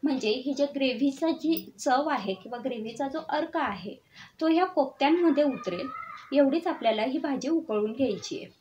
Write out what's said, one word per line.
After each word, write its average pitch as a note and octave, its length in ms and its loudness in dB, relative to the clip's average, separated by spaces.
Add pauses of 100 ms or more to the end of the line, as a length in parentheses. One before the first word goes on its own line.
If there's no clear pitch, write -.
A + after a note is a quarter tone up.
म्हणजे A#3+ 340 0
ही C4 180 -4
जी C#4 100 2 (100)
ग्रेव्हीचा C4+ 580 0
जी D#4+ 220 0 (240)
चव C#4+ 300 0
आहे G3 260 -2
किंवा A#3 300 -12
ग्रेव्हीचा A#3 440 -4
जो D#4 200 -6
अर्क D#4+ 280 -2
आहे G3+ 380 -4 (460)
तो D#4+ 80 2
ह्या E4 180 6
कोफ्त्यांमध्ये D4+ 800 4
उतरेल A3 420 -2 (460)
एवढीच C#4 340 4
आपल्याला A3+ 360 0
ही C4 160 0
भाजी C#4 300 -2
उकळून A3 440 0
घ्यायची A#3 440 -2
आहे. - 240 -12